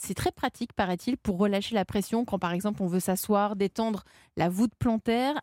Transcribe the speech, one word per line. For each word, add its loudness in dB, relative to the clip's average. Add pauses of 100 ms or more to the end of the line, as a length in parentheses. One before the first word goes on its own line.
c'est -8
très 0
pratique, -4
paraît-il, 0
pour -2
relâcher 2
la 2
pression 0
quand, -2
par 0
exemple, -2
on 0
veut 0
s'asseoir, 2
détendre 0 (320)
la 2
voûte 2
plantaire 2